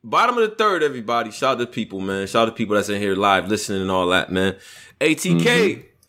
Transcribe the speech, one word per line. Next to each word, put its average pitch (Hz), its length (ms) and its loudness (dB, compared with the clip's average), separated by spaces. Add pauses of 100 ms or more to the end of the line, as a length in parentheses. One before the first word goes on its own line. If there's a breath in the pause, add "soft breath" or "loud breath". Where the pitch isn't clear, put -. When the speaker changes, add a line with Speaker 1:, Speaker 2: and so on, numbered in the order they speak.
Speaker 1:
Bottom 196 340 2
of 220 120 2
the 214 60 -12
third, 196 280 2
everybody. 117 480 -2
Shout 131 240 -2
out 117 40 -10
to 120 80 -4
people, 101 320 -8
man. 98 280 -4
Shout 117 200 2
out 110 40 -4
to 110 40 -16
people 104 200 -2
that's 101 140 0
in 101 120 -2
here 98 140 0
live, 95 320 2
listening 101 340 -4
and 95 100 -2
all 92 160 2
that, 90 240 0
man. 92 240 0 (460 loud breath)
A 156 140 2
T 170 240 0
K, 208 360 2
Speaker 2:
Mm-hmm. - 60 -20 (280)